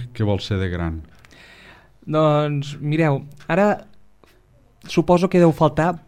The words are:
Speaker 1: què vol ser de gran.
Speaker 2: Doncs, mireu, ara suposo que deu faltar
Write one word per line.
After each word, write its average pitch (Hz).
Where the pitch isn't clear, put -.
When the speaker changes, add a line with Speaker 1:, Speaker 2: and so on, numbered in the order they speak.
Speaker 1:
què 110
vol 101
ser 101
de 92
gran. 85
Speaker 2:
Doncs, 147
mireu, 147
ara 196
suposo 180
que 180
deu 165
faltar 156